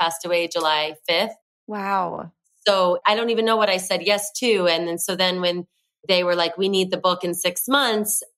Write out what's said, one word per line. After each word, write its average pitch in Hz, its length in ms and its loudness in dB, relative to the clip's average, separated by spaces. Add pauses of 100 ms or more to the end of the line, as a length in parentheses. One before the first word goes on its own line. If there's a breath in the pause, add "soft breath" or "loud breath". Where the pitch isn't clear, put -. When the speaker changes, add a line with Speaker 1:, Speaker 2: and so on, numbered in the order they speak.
Speaker 1:
passed 165 240 -2
away 175 240 0
July 156 460 0 (120)
fifth. 202 280 0 (320)
Speaker 2:
Wow. 196 640 -4 (340)
Speaker 1:
So 185 400 4
I 214 80 6
don't 233 140 0
even 226 160 0
know 226 120 2
what 214 120 2
I 190 80 2
said 185 260 -4
yes 202 360 0
to. 208 280 2
And 170 220 2
then, 170 80 -4
so 180 200 -4
then 180 260 0
when 175 240 -2 (420)
they 180 160 2
were 175 100 2
like, 170 220 0
"We 190 140 0
need 190 200 0
the 185 60 -2
book 180 280 0
in 175 100 -2
six 180 340 -4
months," 233 540 0 (160)